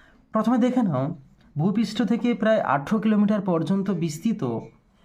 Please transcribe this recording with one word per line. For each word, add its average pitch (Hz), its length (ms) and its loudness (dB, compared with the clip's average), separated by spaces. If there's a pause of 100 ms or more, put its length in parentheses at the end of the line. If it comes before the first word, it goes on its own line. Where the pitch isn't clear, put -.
(320)
প্রথমে 220 260 2
দেখে 247 240 2
নাও, 143 320 0 (440)
ভূপৃষ্ঠ 202 440 0
থেকে 233 320 0
প্রায় 220 260 2
আঠারো 143 400 0
কিলোমিটার 208 400 2
পর্যন্ত 190 500 0
বিস্তৃত 156 680 -2 (460)